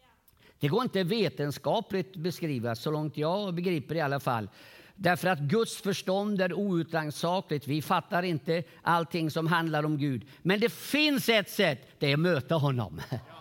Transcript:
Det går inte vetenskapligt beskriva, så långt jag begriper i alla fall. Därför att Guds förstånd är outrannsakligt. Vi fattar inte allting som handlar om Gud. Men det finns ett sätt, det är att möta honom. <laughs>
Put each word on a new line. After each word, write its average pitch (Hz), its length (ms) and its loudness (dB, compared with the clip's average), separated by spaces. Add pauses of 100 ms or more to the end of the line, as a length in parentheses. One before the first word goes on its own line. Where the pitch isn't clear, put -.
(600)
Det 143 80 0
går 143 160 2
inte 190 200 0
vetenskapligt 175 1120 -2
beskriva, 147 600 -4
så 151 160 -4
långt 151 260 -2
jag 180 360 -2
begriper 170 420 -2
i 165 60 0
alla 139 180 0
fall. 113 300 -2 (460)
Därför 175 320 0
att 180 120 2
Guds 202 380 0
förstånd 196 640 0
är 185 120 2
outrannsakligt. 165 1120 -2
Vi 147 140 0
fattar 180 420 0
inte 170 400 -2 (180)
allting 165 500 0
som 160 160 0
handlar 160 380 2
om 151 120 0
Gud. 135 280 -2 (160)
Men 196 180 2
det 226 100 2
finns 285 600 0
ett 214 200 4
sätt, 170 380 0 (120)
det 147 80 2
är 139 60 4
att 147 60 4
möta 165 360 2
honom. 123 540 0
<laughs> 120 100 -4 (220)